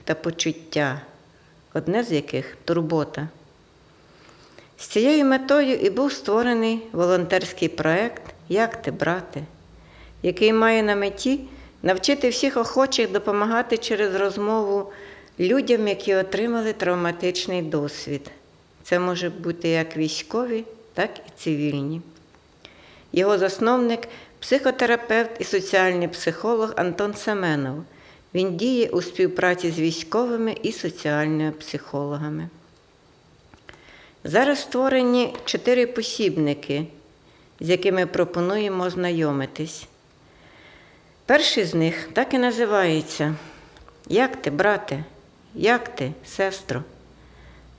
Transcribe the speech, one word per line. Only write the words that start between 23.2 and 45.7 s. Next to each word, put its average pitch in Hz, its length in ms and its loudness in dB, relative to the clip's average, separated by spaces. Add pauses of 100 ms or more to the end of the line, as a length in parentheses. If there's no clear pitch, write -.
засновник — 233 720 2 (320)
психотерапевт 233 1000 2
і - 20 -2
соціальний 185 640 2
психолог 220 680 -2
Антон 180 380 -2
Семенов. 160 720 -2 (500)
Він 180 240 0
діє 240 320 2
у 175 120 0
співпраці 180 720 0
з 160 80 -4
військовими 226 840 0
і 220 80 0
соціальними 156 800 0
психологами. 151 960 -6 (1700)
Зараз 269 380 2
створені 247 720 2 (100)
чотири 247 420 2
посібники, 160 960 -2 (760)
з 160 100 -6
якими 185 360 2
пропонуємо 180 800 0
ознайомитись. 165 1040 -2 (1400)
Перший 254 400 4
з 165 100 -4
них 165 380 0
так 262 200 0
і 269 40 2
називається 196 960 2 (720)
«Як 254 340 2
ти, - 100 -2
брате? 185 520 0 (520)
Як 233 400 0